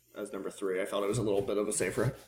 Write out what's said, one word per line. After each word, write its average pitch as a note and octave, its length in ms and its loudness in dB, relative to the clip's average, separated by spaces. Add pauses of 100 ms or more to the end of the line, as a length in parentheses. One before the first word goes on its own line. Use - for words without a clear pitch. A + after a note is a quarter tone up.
(160)
as G2+ 160 -6
number F#2+ 160 -6
three, F#2 320 0
I G2 60 0
felt G2+ 160 0
it G2 60 2
was A#2 100 2
a A2 40 2
little G2+ 200 2
bit G2+ 160 0
of G#2 80 2
a G#2 60 -2
safer, - 420 0 (120)